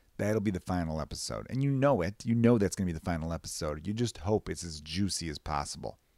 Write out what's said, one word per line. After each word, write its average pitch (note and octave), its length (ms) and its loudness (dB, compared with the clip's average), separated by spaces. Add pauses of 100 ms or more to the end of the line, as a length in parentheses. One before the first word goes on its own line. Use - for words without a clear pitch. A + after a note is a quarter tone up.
(180)
That'll G#2 220 2
be G#2 120 0
the F2+ 80 -2
final D#2+ 420 -2
episode. - 480 -6
And C3 140 -2
you C#3 80 2
know C3+ 300 4
it. F#2 240 -2
You A#2 100 2
know A#2 240 6
that's G2 160 2
gonna G2 100 0
be F2 80 0
the D#2+ 60 -4
final E2 340 -2
episode. D#2 540 -6
You G#2 60 -2
just A2+ 260 -2
hope G#2 300 2
it's E2 140 -6
as D#2 180 -8
juicy E2+ 480 -2
as D2 100 -6
possible. D2 580 -6 (200)